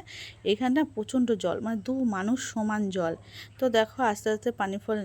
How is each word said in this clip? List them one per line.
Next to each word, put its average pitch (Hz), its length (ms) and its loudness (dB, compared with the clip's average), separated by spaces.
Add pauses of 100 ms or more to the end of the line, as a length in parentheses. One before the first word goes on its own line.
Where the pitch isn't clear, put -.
(440)
এইখানটা 254 400 2
প্রচণ্ড 233 480 0
জল, 180 280 0
মানে 226 160 -4
দু 214 180 -4 (100)
মানুষ 214 340 0 (100)
সমান 214 420 -2
জল। 170 240 0 (440)
তো - 100 2
দেখো 220 340 2
আস্তে 220 280 2
আস্তে 214 220 0
পানি 196 260 -2
ফল 214 260 -2